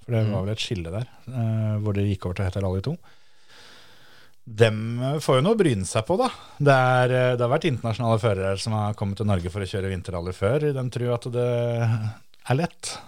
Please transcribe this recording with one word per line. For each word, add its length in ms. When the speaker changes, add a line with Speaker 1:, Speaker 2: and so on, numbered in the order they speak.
Speaker 1:
for 160
det 80
Speaker 2:
Mm. 80
Speaker 1:
var 100
vel 140
et 80
skille 260
der, 160
eh, 500
hvor 140
det 160
gikk 160
over 100
til 100
å 40
hete 160
Rally 160
to. 160
Dem, 320
eh, 180
får 180
jo 80
noe 80
å 60
bryne 260
seg 220
på, 100
da. 100
Det 160
er, 400
eh, 240
det 80
har 80
vært 160
internasjonale 500
førere 400
som 140
har 220
kommet 220
til 120
Norge 220
for 100
å 80
kjøre 240
vinterrally 400
før, 340
i 60
den 160
tro 240
at 180
det 200
er 80
lett. 380